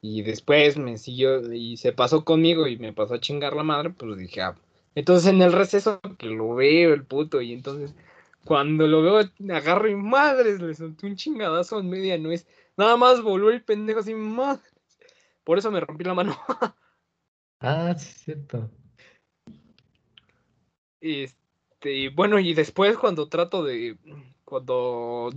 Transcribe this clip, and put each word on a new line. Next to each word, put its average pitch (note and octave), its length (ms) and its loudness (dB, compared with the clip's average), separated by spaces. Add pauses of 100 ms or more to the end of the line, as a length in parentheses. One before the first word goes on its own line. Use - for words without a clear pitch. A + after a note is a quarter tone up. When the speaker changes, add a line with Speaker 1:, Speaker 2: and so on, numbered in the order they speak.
Speaker 1:
Y G#2+ 200 -8
después C#3+ 560 2
me A#2+ 180 -8
siguió B2+ 560 -2
y A#2 240 -10
se B2 160 0
pasó D#3 320 0
conmigo D#3+ 400 4
y B2 140 -4
me A2+ 120 -10
pasó G#2+ 220 -4
a A#2+ 60 -6
chingar C#3+ 360 -6
la D3+ 60 -4
madre, D#3 300 -2
pues A2 260 -12
dije, F#2 240 -10
"Ah". F#2 140 -6 (400)
Entonces F3 360 4
en F#3 120 6
el F3 100 6
receso G3 480 0 (160)
que - 80 -16
lo A2 300 -4
veo D#3 400 6
el C#3 100 -6
puto, D3 340 -4
y A#2+ 140 -8
entonces C#3 400 -12 (500)
cuando D#3 440 2
lo D#3 160 4
veo G3+ 260 4 (260)
agarro F3 320 2
y G3+ 80 0
madres, A#3+ 640 2
le E3 140 -6
solté D#3+ 320 -12
un G3+ 120 -8
chingadazo G#3 600 -4
en F#3 120 -6
media F#3 260 -4
nuez. D#3+ 300 -6 (300)
Nada A3 200 4
más B3 240 6
voló G#3 300 2
el A#3+ 120 -2
pendejo G#3+ 360 -2
así, A3 160 -6
madres. A#3 580 -6 (720)
Por E3+ 160 2
eso G#3+ 100 -4
me G3 120 -2
rompí D#3 220 -10
la F3+ 120 -2
mano. F3+ 200 -2 (120)
<laughs> - 300 -6 (880)
Speaker 2:
Ah, E3 320 -2
sí, - 140 -16
es - 140 -20
cierto. C#3 480 -10 (2250)
Speaker 1:
Este, - 920 -10
y C3+ 160 -4
bueno, G3+ 300 2
y F3 140 0
después F#3+ 440 2
cuando D#3+ 300 -2
trato F3 360 -2
de, A#2 340 -6 (480)
cuando B2 920 -4